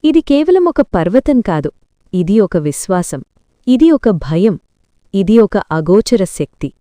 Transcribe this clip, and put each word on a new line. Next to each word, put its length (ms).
ఇది 180
కేవలం 440
ఒక 160
పర్వతం 600
కాదు, 300
ఇది 260
ఒక 180
విశ్వాసం, 680
ఇది 240
ఒక 180
భయం, 500
ఇది 240
ఒక 180
అగోచర 680
శక్తి. 580